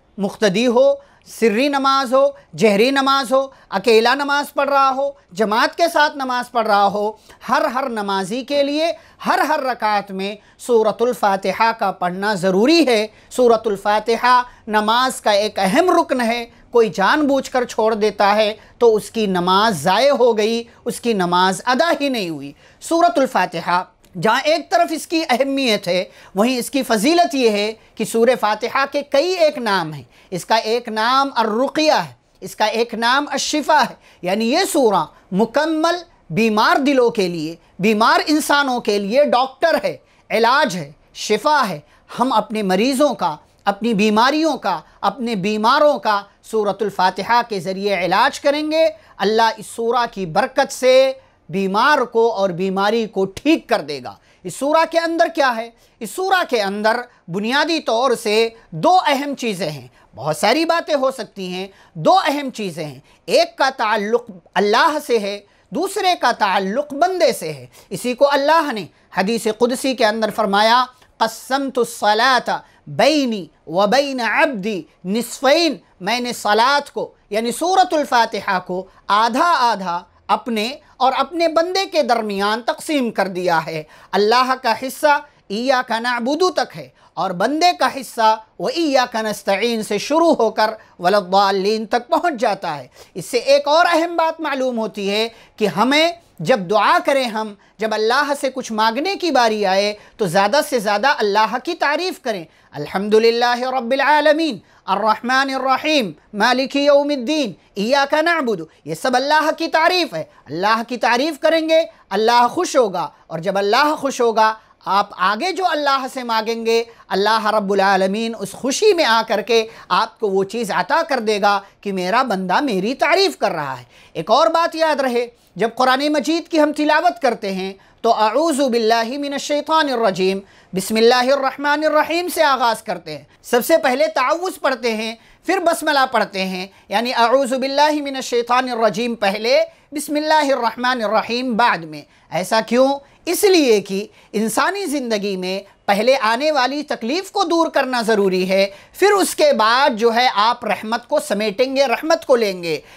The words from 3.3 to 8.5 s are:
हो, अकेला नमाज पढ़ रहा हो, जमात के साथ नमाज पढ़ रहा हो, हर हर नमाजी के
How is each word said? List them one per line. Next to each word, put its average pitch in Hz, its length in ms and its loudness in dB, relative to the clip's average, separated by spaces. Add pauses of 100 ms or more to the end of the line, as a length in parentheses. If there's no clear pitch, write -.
हो, 269 200 0 (200)
अकेला 226 420 4
नमाज 285 340 -2
पढ़ 277 200 -2
रहा 277 200 4
हो, 277 280 -2 (180)
जमात 214 400 0
के 339 140 2
साथ 302 280 2
नमाज 254 300 -4
पढ़ 226 200 -2
रहा 202 180 4
हो, 208 340 -2 (240)
हर 294 240 0
हर 262 240 -4
नमाजी 202 520 -4
के 285 200 0